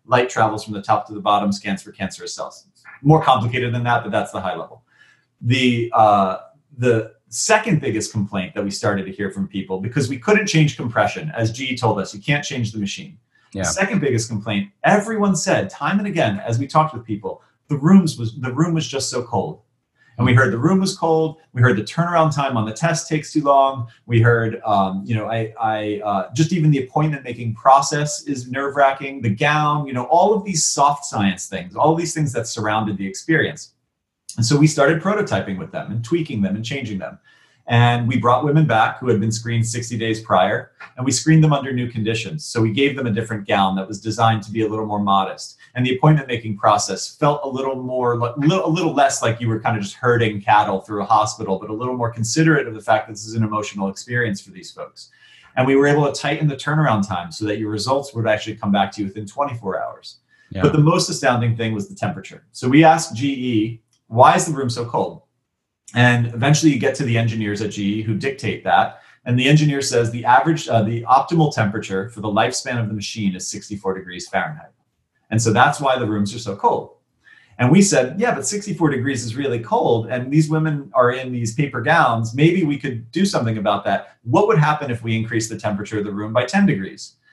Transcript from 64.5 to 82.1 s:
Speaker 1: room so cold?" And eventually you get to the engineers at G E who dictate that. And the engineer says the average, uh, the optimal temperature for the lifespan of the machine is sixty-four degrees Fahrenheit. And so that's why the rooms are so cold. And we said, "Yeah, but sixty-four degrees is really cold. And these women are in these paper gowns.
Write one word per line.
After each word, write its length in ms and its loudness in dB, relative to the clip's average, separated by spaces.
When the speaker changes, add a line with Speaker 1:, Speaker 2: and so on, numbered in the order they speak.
Speaker 1:
room 180 -2
so 140 -6
cold?" 360 -4
And 320 4
eventually 440 4
you 80 0
get 160 0
to 80 -4
the 140 0
engineers 440 -2
at 100 -4
G 240 -2
E 80 -4
who 120 -2
dictate 480 -6
that. 380 2
And 120 2
the 120 4
engineer 320 4
says 300 0
the 140 -8
average, 420 4
uh, 160 2
the 200 -2
optimal 500 2
temperature 560 -2
for 120 -14
the 60 -6
lifespan 520 0
of 80 -2
the 60 -6
machine 420 -4
is 120 -10
sixty-four 460 -6
degrees 340 -12
Fahrenheit. 440 -6
And 120 0
so 100 2
that's 280 2
why 200 0
the 80 -4
rooms 260 -2
are 60 -10
so 160 -8
cold. 400 -2
And 140 4
we 100 8
said, 380 2
"Yeah, 140 2
but 140 -6
sixty-four 420 -2
degrees 360 -4
is 100 -8
really 240 -2
cold. 480 0
And 240 -6
these 180 4
women 440 -2
are 180 4
in 220 -6
these 200 -4
paper 280 -2
gowns. 520 2